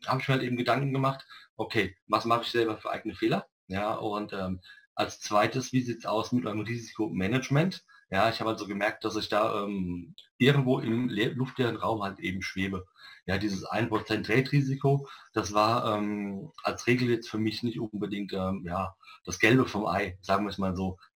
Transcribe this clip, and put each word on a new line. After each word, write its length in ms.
habe 160
ich 60
mir 80
halt 80
eben 140
Gedanken 360
gemacht, 320
okay, 380
was 180
mache 180
ich 80
selber 260
für 140
eigene 240
Fehler? 320
Ja, 280
und, 380
ähm, 280
als 280
Zweites, 520
wie 80
sieht's 240
aus 260
mit 120
meinem 180
Risikomanagement? 1200
Ja, 180
ich 100
habe 120
also 160
gemerkt, 380
dass 100
ich 140
da, 340
ähm, 500
irgendwo 420
im 300
le-, 240
luftleeren 440
Raum 260
halt 160
eben 240
schwebe. 420
Ja, 120
dieses 260
ein 240
Prozent 380
Trade-Risiko, 800
das 200
war, 440
ähm, 540
als 220
Regel 240
jetzt 180
für 120
mich 240
nicht 160
unbedingt, 540
ähm, 340
ja, 280
das 140
Gelbe 260
vom 220
Ei, 340
sagen 240
wir's 140
mal 160
so. 240